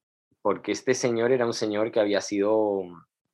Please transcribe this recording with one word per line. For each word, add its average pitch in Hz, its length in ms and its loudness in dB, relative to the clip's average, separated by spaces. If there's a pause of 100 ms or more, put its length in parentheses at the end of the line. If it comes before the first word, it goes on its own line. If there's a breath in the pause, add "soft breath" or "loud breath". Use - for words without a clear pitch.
(420)
porque 101 320 -2
este 127 200 -2
señor 120 380 0
era 120 140 2
un 117 80 -2
señor 107 380 -2
que 113 80 0
había 101 220 2
sido, 104 600 0 (520)